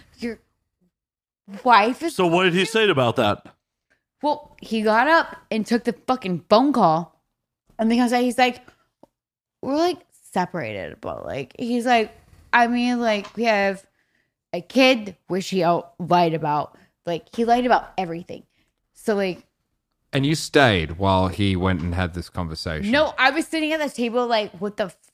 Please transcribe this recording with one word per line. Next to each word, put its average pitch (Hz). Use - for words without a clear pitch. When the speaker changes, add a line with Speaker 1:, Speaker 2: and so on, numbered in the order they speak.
Speaker 1:
Your 226
wife 233
is 320
Speaker 2:
So 185
what 175
did 170
he 185
Speaker 1:
calling -
you?" 208
Speaker 2:
say 220
about 127
that? 104
Speaker 1:
Well, 294
he 220
got 220
up 320
and 220
took 233
the 233
fucking 185
phone 254
call. 170
And 220
then 233
he's 247
like, 247
"We're, 269
like, 330
separated," 110
but, 58
like, 117
he's 240
like, 233
"I 240
mean, 240
like, 208
we 214
have 196
a 175
kid," 240
which 180
he 190
out-, 170
lied 175
about. 151
Like, 170
he 233
lied 240
about 220
everything. 170
So, -
like, 190
Speaker 3:
And 135
you 156
stayed 98
while 95
he 95
went 90
and 85
had 87
this 85
conversation? 82
Speaker 1:
No, 285
I 262
was 311
sitting 311
at 320
the 262
table 240
like, 220
"What 208
the 190